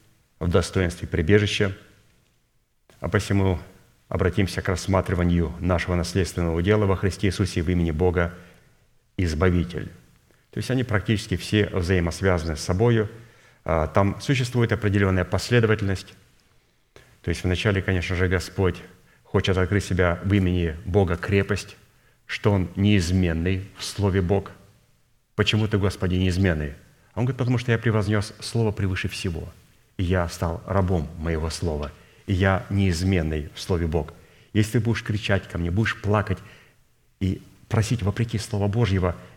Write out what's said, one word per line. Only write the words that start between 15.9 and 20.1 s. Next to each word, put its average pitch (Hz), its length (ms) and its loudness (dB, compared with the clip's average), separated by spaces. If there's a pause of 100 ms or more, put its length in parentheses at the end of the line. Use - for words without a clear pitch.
То - 80 -4
есть 85 140 -4
вначале, 95 400 0
конечно 92 320 -2
же, 92 120 2
Господь 90 540 -2 (420)
хочет 95 320 0
открыть 92 300 2
себя 87 380 2